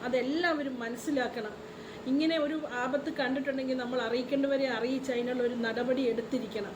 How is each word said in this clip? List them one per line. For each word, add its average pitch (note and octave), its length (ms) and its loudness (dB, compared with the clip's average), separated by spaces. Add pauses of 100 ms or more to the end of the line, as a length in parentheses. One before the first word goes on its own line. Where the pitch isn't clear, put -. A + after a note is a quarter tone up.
അതെല്ലാവരും C#4 760 2
മനസ്സിലാക്കണം. A#3+ 680 -2 (580)
ഇങ്ങനെ D#4+ 340 4
ഒരു D#4 120 -2 (260)
ആപത്ത് C#4 260 0 (120)
കണ്ടിട്ടുണ്ടെങ്കിൽ C4 640 0
നമ്മൾ B3 240 0
അറിയിക്കേണ്ടവരെ C4+ 600 2 (100)
അറിയിച്ച് C4 400 0
അതിനുള്ള B3 320 0
ഒരു A#3+ 160 -2
നടപടി B3 480 2
എടുത്തിരിക്കണം. A3 640 -2